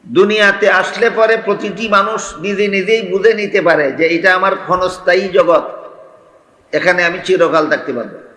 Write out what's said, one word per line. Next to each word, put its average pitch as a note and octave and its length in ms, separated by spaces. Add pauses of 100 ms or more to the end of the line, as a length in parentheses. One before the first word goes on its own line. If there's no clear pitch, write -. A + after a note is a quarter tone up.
দুনিয়াতে G3 640
আসলে F#3+ 380
পরে A3 280
প্রতিটি G#3 520
মানুষ G#3 320 (180)
নিজে G3+ 280
নিজেই G3 380
বুঝে F#3+ 280
নিতে G#3 280
পারে D#3 300
যে C#3+ 180
এটা E3+ 260
আমার F#3+ 220
ক্ষণস্থায়ী F#3 720
জগৎ, F3 360 (1080)
এখানে F3 300
আমি F3 200
চিরকাল E3 460
থাকতে C#3+ 240
পারবো। G#2+ 240 (180)